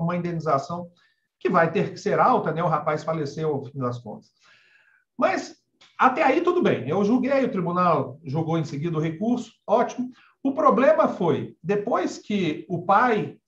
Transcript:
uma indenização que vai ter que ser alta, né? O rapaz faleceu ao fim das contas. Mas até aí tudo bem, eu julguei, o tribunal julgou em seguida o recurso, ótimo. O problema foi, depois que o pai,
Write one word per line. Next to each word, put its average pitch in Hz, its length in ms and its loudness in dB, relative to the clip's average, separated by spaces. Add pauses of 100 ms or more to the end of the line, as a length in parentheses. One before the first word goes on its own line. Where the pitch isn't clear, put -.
uma 170 160 -2
indenização 170 760 -2 (480)
que - 100 -4
vai 170 240 4
ter 135 200 -2
que - 40 -14
ser 170 240 -2
alta, 185 320 4
né? 160 100 -2
O - 60 0
rapaz 156 340 0
faleceu 160 520 -4
ao 120 100 -6
fim - 140 -14
das 123 200 -4
contas. 107 300 -16 (880)
Mas 349 400 -2 (420)
até 254 240 4
aí 302 200 4
tudo 349 180 2
bem, 123 260 0
eu 175 160 0
julguei, 254 420 2
o 220 60 -2
tribunal 175 760 0
julgou 160 340 -2
em 156 60 -2
seguida 151 340 -4
o - 20 0
recurso, 202 520 -4 (140)
ótimo. 233 440 0 (320)
O 269 100 0
problema 294 560 4
foi, - 540 -2
depois 208 560 -2
que 180 500 -4
o 180 160 -6
pai, 208 640 2